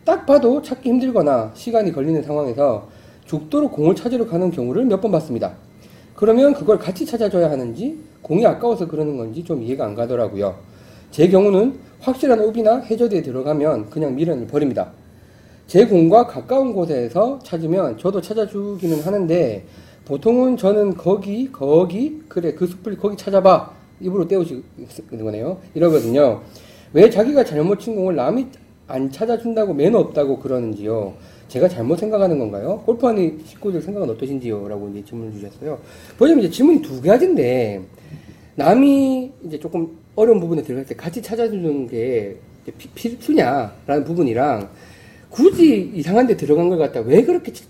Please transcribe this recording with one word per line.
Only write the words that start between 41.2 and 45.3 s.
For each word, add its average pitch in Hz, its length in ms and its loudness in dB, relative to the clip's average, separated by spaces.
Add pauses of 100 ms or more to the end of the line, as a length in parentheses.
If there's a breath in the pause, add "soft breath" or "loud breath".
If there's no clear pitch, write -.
찾아주는 185 640 -4
게 113 480 -4 (280)
이제 - 120 -14
피-, - 140 -20
필수냐라는 143 1120 -2
부분이랑, 127 640 0 (640 loud breath)